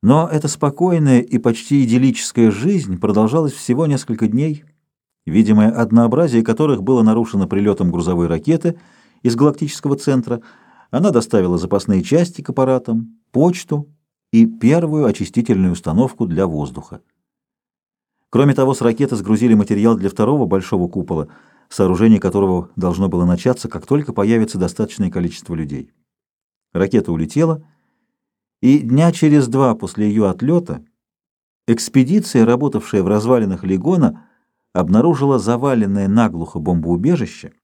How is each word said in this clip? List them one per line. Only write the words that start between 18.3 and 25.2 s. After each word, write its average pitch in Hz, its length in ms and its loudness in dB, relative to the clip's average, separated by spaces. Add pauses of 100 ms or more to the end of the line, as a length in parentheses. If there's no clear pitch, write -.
того, 135 200 2
с - 80 -6
ракеты 123 360 0
сгрузили 110 360 2
материал 104 440 2
для 95 120 -2
второго 123 360 0
большого 92 420 -2
купола, 82 400 -6 (400)
сооружение 98 520 2
которого 92 560 -2
должно 90 340 -2
было 87 160 -2
начаться, 117 420 -2
как - 180 -12
только 147 280 -2
появится 110 440 0
достаточное 92 520 -4
количество 87 460 -6